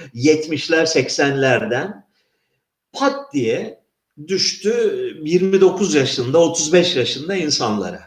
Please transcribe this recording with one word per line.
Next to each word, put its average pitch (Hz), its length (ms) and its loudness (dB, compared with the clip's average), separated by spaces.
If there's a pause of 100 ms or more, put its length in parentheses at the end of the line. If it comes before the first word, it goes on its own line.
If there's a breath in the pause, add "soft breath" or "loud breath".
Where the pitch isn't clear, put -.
(140 loud breath)
yetmişler, 156 720 2
seksenlerden 135 1200 0 (880)
pat - 400 -2
diye 143 500 -2 (460)
düştü 196 440 -2 (520)
yirmi 185 360 0
dokuz 185 340 2
yaşında, 135 440 0
otuz 160 340 2
beş 175 240 4
yaşında 147 400 -4
insanlara. 107 720 -2